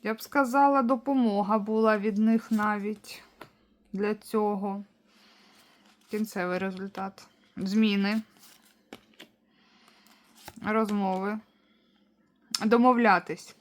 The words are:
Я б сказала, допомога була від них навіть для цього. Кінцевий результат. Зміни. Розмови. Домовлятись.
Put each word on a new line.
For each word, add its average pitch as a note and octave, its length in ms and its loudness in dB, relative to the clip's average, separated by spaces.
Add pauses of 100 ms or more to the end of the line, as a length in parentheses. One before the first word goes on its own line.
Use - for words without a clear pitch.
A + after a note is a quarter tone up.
Я G#3+ 80 -2
б A3 80 -10
сказала, C#4 600 2
допомога A3+ 760 0
була A3 380 2
від G3+ 200 -2
них A3 340 2
навіть G#3 720 -4 (680)
для G#3 220 -2
цього. G#3 680 -4 (1300)
Кінцевий G3 480 -4
результат. F#3+ 680 -10 (300)
Зміни. G3+ 640 0 (2500)
Розмови. G#3 760 -2 (1300)
Домовлятись. A#3 960 2